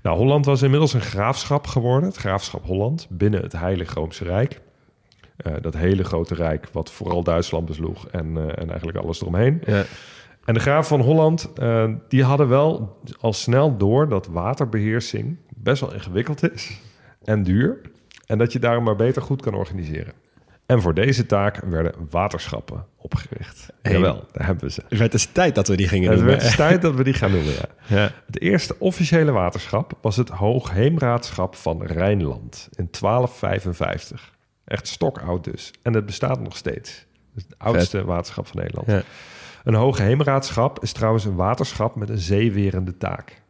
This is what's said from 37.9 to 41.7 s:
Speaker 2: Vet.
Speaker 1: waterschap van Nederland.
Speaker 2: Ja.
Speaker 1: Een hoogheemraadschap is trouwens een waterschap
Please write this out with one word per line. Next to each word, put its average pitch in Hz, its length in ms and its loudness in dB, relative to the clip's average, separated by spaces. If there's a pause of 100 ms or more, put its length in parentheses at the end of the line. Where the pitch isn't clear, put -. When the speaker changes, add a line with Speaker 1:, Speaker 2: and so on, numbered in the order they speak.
Speaker 2:
Vet. 92 80 -2
Speaker 1:
waterschap 87 420 -4
van - 120 -10
Nederland. - 280 -6
Speaker 2:
Ja. 101 140 2 (600)
Speaker 1:
Een 113 100 2
hoogheemraadschap 131 1120 2
is 113 80 -4
trouwens 110 340 0
een 98 100 -2
waterschap 107 600 -2